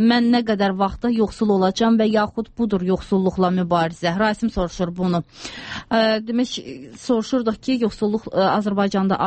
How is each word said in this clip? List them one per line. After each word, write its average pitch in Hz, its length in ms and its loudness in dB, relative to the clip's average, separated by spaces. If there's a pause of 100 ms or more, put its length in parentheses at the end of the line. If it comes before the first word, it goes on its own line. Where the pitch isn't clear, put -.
mən 240 240 4
nə 240 80 4
qədər 202 380 0
vaxtda 196 340 -2
yoxsul 214 400 0
olacağam 196 480 2
və 214 140 2
yaxud 214 420 -2
budur 208 240 -2
yoxsulluqla 185 800 0
mübarizə? 170 600 0
Rasim 214 300 0
soruşur 175 480 -4
bunu. 180 240 0 (680)
E, 226 100 4 (240)
demək, 233 320 -2 (400)
soruşurduq 226 640 -2
ki, 262 240 -2
yoxsulluq, 208 480 -2
e, - 80 2 (160)
Azərbaycanda 196 680 0